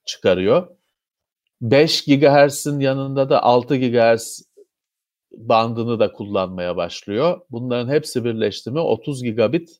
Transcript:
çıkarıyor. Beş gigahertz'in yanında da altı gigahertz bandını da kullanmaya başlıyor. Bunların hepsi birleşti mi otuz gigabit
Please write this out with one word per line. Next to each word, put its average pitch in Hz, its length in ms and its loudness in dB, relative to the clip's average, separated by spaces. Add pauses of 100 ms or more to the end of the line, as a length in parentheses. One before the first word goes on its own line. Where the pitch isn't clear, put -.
çıkarıyor. 104 640 0 (920)
Beş 135 420 2
gigahertz'in 143 760 2
yanında 135 500 -2
da 143 140 2
altı 123 320 2
gigahertz 117 760 0 (840)
bandını 113 680 0
da 104 120 2
kullanmaya 92 640 -4
başlıyor. 107 640 -4 (100)
Bunların 120 420 -6
hepsi 147 320 -2
birleşti 110 460 -4
mi 143 80 -4
otuz 127 440 -4
gigabit 117 460 -2 (100)